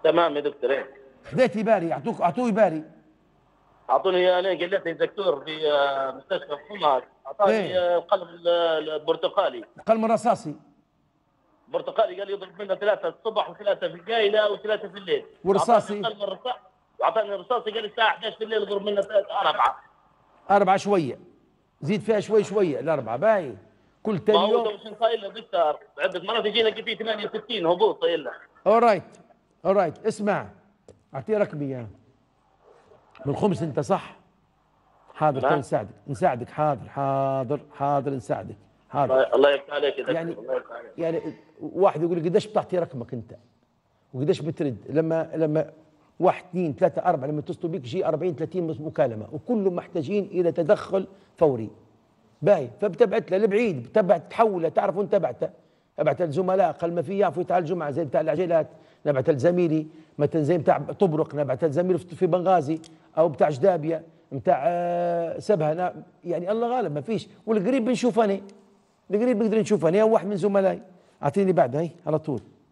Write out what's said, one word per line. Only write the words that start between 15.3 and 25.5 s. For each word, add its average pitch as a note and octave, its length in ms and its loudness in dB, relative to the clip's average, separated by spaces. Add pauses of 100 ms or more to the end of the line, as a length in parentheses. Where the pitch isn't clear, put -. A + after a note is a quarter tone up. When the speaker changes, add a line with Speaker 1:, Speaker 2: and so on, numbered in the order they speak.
Speaker 2:
ورصاصي؟ G#3 500 4
Speaker 1:
أعطاني G#3 140 -4
القلم G#3 140 -6
الرصا-، G3 360 -8 (440)
أعطاني G#3 320 0
الرصاصي، G#3+ 360 -4
قال G#3+ 140 -6
الساعة G#3+ 260 2
حداش G#3 280 -6
بالليل A3 240 -2
اضرب G3 200 -4
منه G3+ 180 -2
ثلاثة، G3 400 0
أربعة. D3 360 2 (760)
Speaker 2:
أربعة G3 260 6
شوية، F3+ 420 0 (600)
زيد E3+ 200 0
فيها G#3+ 200 2
شوي G3+ 240 2
شوية F#3 360 0
الأربعة، C3 360 -2
باهي. F3 380 2 (480)
كل G#3 160 -2
تاني G#3 200 4
Speaker 1:
ما F3+ 60 4
هو G#3+ 80 2
Speaker 2:
يوم. A#3 120 2
Speaker 1:
تو G#3 200 -4
شنو G#3 160 -14
صاير A3+ 200 2
له G3 80 -10
دكتور؟ F3+ 480 -2 (220)